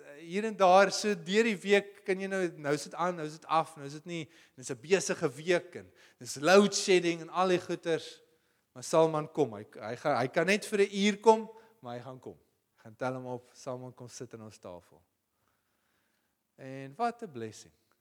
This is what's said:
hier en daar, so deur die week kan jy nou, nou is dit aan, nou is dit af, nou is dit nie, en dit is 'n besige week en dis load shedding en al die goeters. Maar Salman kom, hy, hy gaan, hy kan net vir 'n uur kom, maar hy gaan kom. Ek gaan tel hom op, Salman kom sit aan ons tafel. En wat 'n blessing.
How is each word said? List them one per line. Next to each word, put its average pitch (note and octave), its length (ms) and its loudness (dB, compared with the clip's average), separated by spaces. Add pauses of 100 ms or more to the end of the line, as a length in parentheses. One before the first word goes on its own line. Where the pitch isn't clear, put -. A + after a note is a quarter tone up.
(180)
hier E3+ 260 -4
en G#3+ 120 -6
daar, F#3 340 8
so G#3 240 -2
deur F#3 300 2
die G#3+ 140 0
week G3+ 460 2
kan F#3+ 140 -2
jy G3 80 -6
nou, F#3+ 160 -4 (160)
nou C#3+ 160 -2
is D3 100 -6
dit F3+ 100 -16
aan, F3 220 -2
nou D#3 100 -8
is D#3 120 -12
dit - 80 -20
af, D#3 300 0
nou C#3+ 100 -14
is C#3 140 -12
dit - 60 -20
nie, E3+ 200 -8
en - 360 -20
dit - 20 -16
is - 100 -10
'n A2+ 80 -14
besige F3 540 0
week E3 400 -2
en F#2+ 160 -18 (260)
dis B2 180 -14
load F#3+ 380 6
shedding E3+ 460 2
en D#3+ 100 -16
al F3+ 180 0
die F3+ 120 2
goeters. E3+ 600 -6 (500)
Maar B2+ 140 -16
Salman D#3 460 2
kom, C3 260 0
hy, G#2+ 80 -16 (100)
hy A#2 240 -10
gaan, C#3+ 160 0
hy B2+ 160 0
kan E3+ 160 2
net G3+ 200 2
vir G3+ 180 2
'n G#3 180 -8
uur G#3 160 2
kom, A3 240 6 (360)
maar A#2+ 180 -12
hy A#2+ 60 -14
gaan C3 160 -16
kom. F#2 180 -16 (380)
Ek - 100 -20
gaan A2 100 -20
tel C3 240 -4
hom B2+ 140 -14
op, A#2+ 180 -16
Salman B2+ 420 -14
kom B2 140 -18
sit - 260 -16
aan A2 140 -18
ons G#2 100 -20
tafel. - 440 -20 (1500)
En C3+ 400 -16
wat A#3 260 -6
'n F#3 100 -16
blessing. A2+ 400 -14 (280)